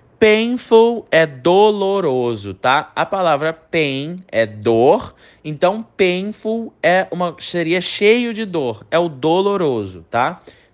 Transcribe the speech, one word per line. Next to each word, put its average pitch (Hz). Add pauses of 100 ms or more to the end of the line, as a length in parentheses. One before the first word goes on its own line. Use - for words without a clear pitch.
(200)
Painful 226
é 160
doloroso, 156
tá? 135
A 160
palavra 160
pain 156
é 113
dor, 113 (300)
então 180 (120)
painful 214
é 180
uma, 175
seria 175
cheio 233
de 220
dor, 139
é 156
o 170
doloroso, 143
tá? 135 (340)